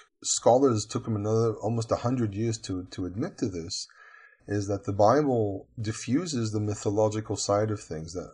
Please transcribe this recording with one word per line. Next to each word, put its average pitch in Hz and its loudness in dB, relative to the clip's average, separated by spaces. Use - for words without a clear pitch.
scholars 123 4
took - -6
him 110 -2
another 110 0
almost 113 -2
a 95 0
hundred 120 -2
years 110 -2
to, 92 -6
to 92 -6
admit 107 -6
to 127 -2
this, 87 -8
is 101 -2
that 98 -4
the 104 -4
Bible 110 4
diffuses 117 -2
the 107 -2
mythological 104 0
side 104 0
of 104 -4
things. 80 -10
That 87 -10